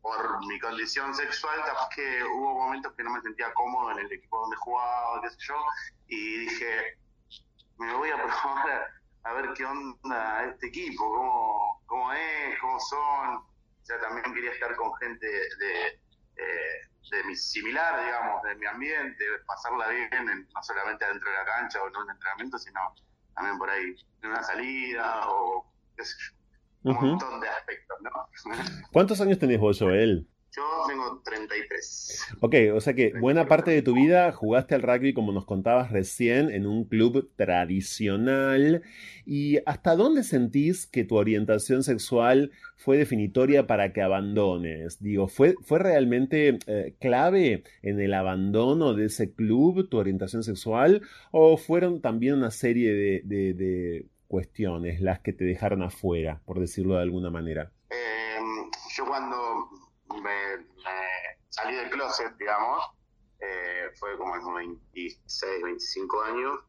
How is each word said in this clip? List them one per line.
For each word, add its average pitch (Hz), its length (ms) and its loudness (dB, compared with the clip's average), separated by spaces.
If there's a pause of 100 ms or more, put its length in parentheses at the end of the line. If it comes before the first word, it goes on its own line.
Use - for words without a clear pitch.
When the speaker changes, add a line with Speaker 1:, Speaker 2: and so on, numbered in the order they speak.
Speaker 1:
por 110 460 -4
mi 104 120 -8
condición 113 540 -6
sexual, 147 520 -4
capaz 127 280 -4
que 127 300 -4
hubo 127 320 -2
momentos 135 380 -4
que 123 100 -10
no 117 80 -6
me 120 100 -6
sentía 117 320 -8
cómodo 117 380 -2
en 101 140 -6
el 101 60 -10
equipo 104 280 -8
donde 113 180 -6
jugaba, 120 640 -4
qué - 80 -8
sé - 80 -18 (100)
yo, 143 80 -8 (520)
y 110 320 -8
dije, 113 580 -6 (800)
"Me 117 160 -8
voy 143 160 -4
a 147 60 -4
probar 139 540 -4 (540)
a, 120 60 -8
a 117 40 -6
ver 135 200 -6
qué 131 120 -8
onda 123 800 -6
este 123 220 -12
equipo, 160 420 -6
cómo, - 760 -2
cómo 127 280 -4
es, 151 460 -6
cómo 131 200 -4
son". 143 580 -2
O - 460 -20
sea, 117 160 -8
también 117 340 -6
quería 120 180 -4
estar 120 240 -6
con 113 200 -4
gente 117 300 -10
de, 95 600 -4 (480)
eh, 85 440 -8 (320)
de 101 140 -6
mi 95 100 -8
similar, 127 680 -4
digamos, 120 400 -4
de 101 120 -6
mi 104 100 -10
ambiente, 135 580 -6 (220)
pasarla 117 440 -6
bien, 120 400 -4
en, 98 240 -6
no 104 100 -10
solamente 107 420 -6
dentro 101 240 -4
de 98 80 -4
la 95 80 -4
cancha 110 360 -4
o 98 60 -4
en 98 80 -12
un 104 140 -8
entrenamiento, 98 480 -8
sino - 220 -12 (560)
también 98 220 -4
por 95 120 -6
ahí, 95 260 -4 (260)
en 110 80 -10
una 113 140 -4
salida 117 880 -6
o 95 440 -4 (240)
qué 113 80 -12
sé - 140 -12
yo. - 160 -14 (460)
Un 131 140 0
Speaker 2:
Ujú. 135 120 0
Speaker 1:
montón 131 340 -2
de 110 80 -8
aspectos, - 520 -12
¿no? 120 100 -12 (340)
<laughs> - 480 -10
Speaker 2:
¿Cuántos 190 260 6
años 196 180 6
tenés 123 220 4
vos, 104 200 4
Joel? 98 500 4 (220)
Speaker 1:
Yo 143 120 -8 (240)
tengo 131 360 -6
treinta 107 320 -8
y 107 120 -6
tres. - 580 -10 (140)
Speaker 2:
Ok, 117 160 2 (180)
o 110 60 4
sea 127 160 0
que 120 240 4
buena - 20 0
Speaker 1:
Treinta 143 200 4
y 156 40 4
tres. - 40 -8
Speaker 2:
parte 165 220 6
de 151 100 6
tu 123 120 4
vida 165 380 6
jugaste 123 440 2
al 127 60 2
rugby, 123 320 2
como 110 180 0
nos 98 140 -2
contabas 113 460 2
recién, 120 580 2
en 101 160 -2
un 107 200 0
club 120 500 4
tradicional. 110 1500 2 (440)
¿Y 143 320 2 (100)
hasta 165 280 2
dónde 262 280 4
sentís 143 640 2
que 120 160 0
tu 110 140 4
orientación 107 680 4
sexual 127 680 4 (260)
fue 139 200 4
definitoria 127 680 4
para 101 240 2
que 101 100 -2
abandones? 95 1000 0
Digo, 101 240 2
¿fue, 156 340 6
fue 156 180 2
realmente, 139 840 4
eh, 101 340 -4
clave 135 640 4 (200)
en 101 160 -2
el 101 140 2
abandono 104 800 2
de 107 140 2
ese 107 280 -4
club 151 540 4
tu - 80 0
orientación 95 460 0
sexual? 117 580 4 (300)
¿O 160 260 10
fueron 175 440 0
también 120 340 2
una 123 160 2
serie 120 420 2
de, 101 320 2
de, 98 280 0
de 90 540 -2 (200)
cuestiones 87 720 -2
las 92 200 0
que 101 140 -6
te - 100 -4
dejaron 92 400 0
afuera, 82 600 -4
por 90 140 -6
decirlo 92 360 0
de 90 80 2
alguna 90 260 -2
manera? 80 420 -6 (200)
Speaker 1:
Eh, 110 480 -6 (560)
yo 135 100 -6
cuando 123 640 -4 (440)
me, 101 440 -6
me 92 420 -12 (500)
salí 113 260 -6
del 120 140 -8
closet, 123 480 -6
digamos, 107 460 -2 (560)
eh, 90 500 -8 (100)
fue 101 180 -8
como 90 180 -6
a - 20 -6
los 87 160 -8
veintiséis, 87 1120 -10
veinticinco 95 580 -6
años 123 480 -4